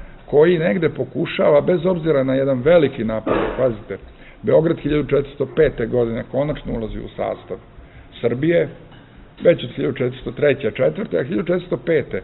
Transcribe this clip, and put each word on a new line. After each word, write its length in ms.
koji 340
negde 300
pokušava, 720
bez 240
obzira 380
na 100
jedan 280
veliki 420
napad, 300
pazite, 400
Beograd 380
hiljadu 300
četiristo 460
pete 300
godine 460
konačno 420
ulazi 260
u 80
sastav 500
Srbije, 480
već 200
od 120
hiljadu 220
četiristo 340
treće, 400
četvrte, 480
a 40
hiljadu 240
četiristo 300
pete 460